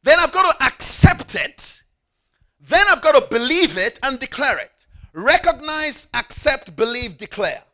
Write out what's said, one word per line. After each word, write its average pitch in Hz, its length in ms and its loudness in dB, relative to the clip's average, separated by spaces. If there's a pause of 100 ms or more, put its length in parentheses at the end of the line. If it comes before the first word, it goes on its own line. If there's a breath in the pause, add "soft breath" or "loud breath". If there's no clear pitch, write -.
Then 320 160 4
I've 330 120 0
got 370 200 2
to 269 140 -2
accept - 680 2
it. - 480 -10 (760)
Then 339 300 2
I've 359 120 2
got 311 120 2
to 262 140 6
believe 254 500 0
it 190 260 -4
and 262 160 -4
declare 262 400 -4
it. - 260 -18 (280 soft breath)
Recognize, 302 1000 0
accept, - 640 -4
believe, 233 420 -4
declare. 196 460 -6 (100)